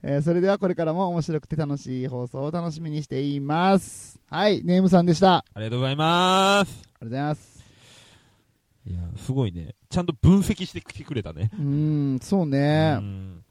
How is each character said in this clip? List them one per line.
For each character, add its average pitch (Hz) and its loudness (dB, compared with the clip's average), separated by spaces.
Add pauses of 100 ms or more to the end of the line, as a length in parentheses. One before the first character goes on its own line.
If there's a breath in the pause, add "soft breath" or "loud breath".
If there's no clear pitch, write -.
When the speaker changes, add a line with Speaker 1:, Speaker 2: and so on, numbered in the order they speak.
Speaker 1:
え 143 -2
ー、 151 0
そ 170 0
れ 175 2
で 190 2
は 196 0
こ 196 -2
れ 180 -2
か 165 -2
ら 156 -2
も 185 -2
面 175 -2
白 151 -4
く - -20
て - -6
楽 143 -4
し 127 -8
い 127 -6
放 123 -6
送 135 -8
を 151 -6
楽 170 -6
し 156 -12
み 160 -8
に 151 -4
し 143 -12
て 131 -6
い 143 -4
ま 170 2
す。 - -12 (100)
は 196 0
い、 180 0
ネ 180 4
ー 190 4
ム 185 4
さ 180 8
ん 175 2
で 175 4
し 156 -6
た。 185 4
Speaker 2:
あ 104 -14
り 110 -6
が 113 -4
と 123 -2
う - 0
ご 131 0
ざ 131 -2
い 139 -2
ま 185 4
す。 - -16
Speaker 1:
あ - -18
り - -
が - -20
と 117 -14
う 113 -10
ご 120 -6
ざ 135 -4
い 143 -4
ま 151 -2
す。 - -20 (1200 soft breath)
Speaker 2:
い 92 -10
や、 87 -8 (180)
す - -8
ご 131 0
い 92 -4
ね。 85 -12 (140)
ち - -2
ゃ 180 0
ん - -2
と 170 -4
分 185 8
析 220 -2
し - -16
て 180 -10
き - -20
て 123 -14
く 156 -12
れ 110 -4
た 78 -10
ね。 95 -2
Speaker 1:
う 180 -6
ん、 143 0
そ 196 0
う - 0
ね。 147 2
Speaker 2:
う - -6
ん。 95 -12